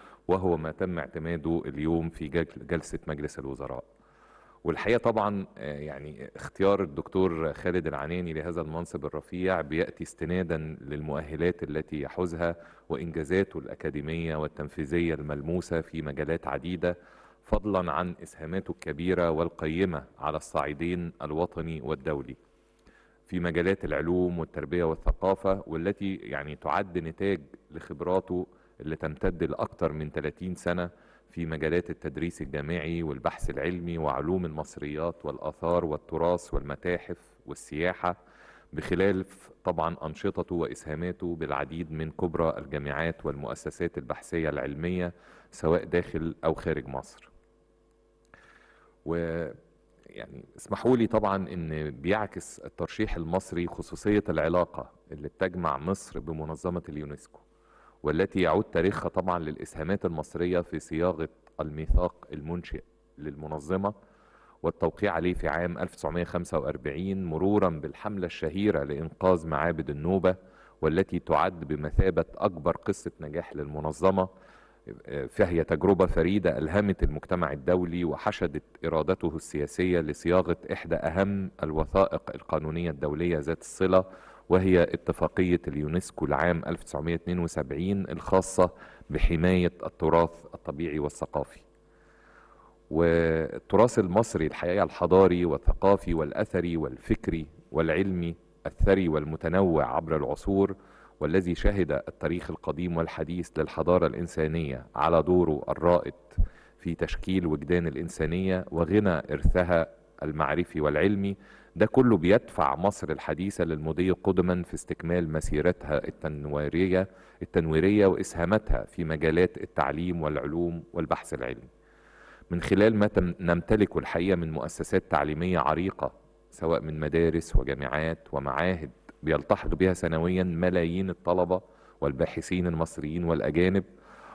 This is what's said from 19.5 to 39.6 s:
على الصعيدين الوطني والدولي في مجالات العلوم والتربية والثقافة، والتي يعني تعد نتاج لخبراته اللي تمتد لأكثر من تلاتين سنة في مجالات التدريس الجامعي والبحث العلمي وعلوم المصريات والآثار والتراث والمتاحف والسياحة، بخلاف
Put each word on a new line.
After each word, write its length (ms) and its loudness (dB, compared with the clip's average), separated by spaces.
على 180 -4
الصعيدين 760 -4
الوطني 580 -4
والدولي 560 -6
في 140 -4
مجالات 440 0
العلوم 540 0
والتربية 460 -2
والثقافة، 840 0
والتي 480 -2
يعني 420 -8
تعد 420 -2
نتاج 420 -2
لخبراته 760 -2
اللي 160 -6
تمتد 480 -2
لأكثر 480 -2
من 200 -6
تلاتين 420 -6
سنة 360 -4
في 160 -6
مجالات 440 -2
التدريس 520 -8
الجامعي 600 -4
والبحث 480 -4
العلمي 480 -4
وعلوم 460 -2
المصريات 840 -6
والآثار 580 -2
والتراث 720 -2
والمتاحف 640 -4
والسياحة، 720 -2
بخلاف 760 0